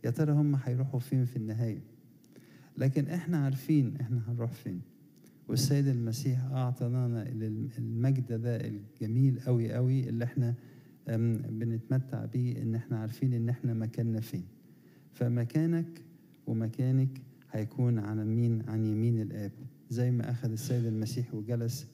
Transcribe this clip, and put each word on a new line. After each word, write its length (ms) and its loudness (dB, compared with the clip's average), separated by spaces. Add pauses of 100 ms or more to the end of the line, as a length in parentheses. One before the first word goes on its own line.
يا 60 0
ترى 220 2
هم 220 4
هيروحوا 460 0
فين 240 0
في 120 -4
النهاية. 460 -2 (960)
لكن 280 2
إحنا 320 -2
عارفين 580 2
إحنا 360 -2
هنروح 200 -2
فين، 280 -8 (680)
والسيد 380 4
المسيح 580 0
أعطانا 800 0
ال-، 460 -4 (100)
المجد 540 0
ده 240 -2
الجميل 840 2
قوي 320 2
قوي 360 2
اللي 160 -2
إحنا، 300 0 (540)
أم، 280 2
بنتمتع 880 -2
بيه، 380 -2
إن 120 0
إحنا 240 -2
عارفين 340 0
إن 160 2
إحنا 260 0
مكاننا 460 0
فين. 240 -6 (680)
فمكانك 880 0 (440)
ومكانك 760 0 (280)
هيكون 480 0
عن 280 -2
مين؟ 420 2
عن 160 0
يمين 360 2
الآب، 320 -6 (380)
زي 200 2
ما 200 0
أخذ 200 -2
السيد 340 -2
المسيح 500 -2
وجلس 600 -4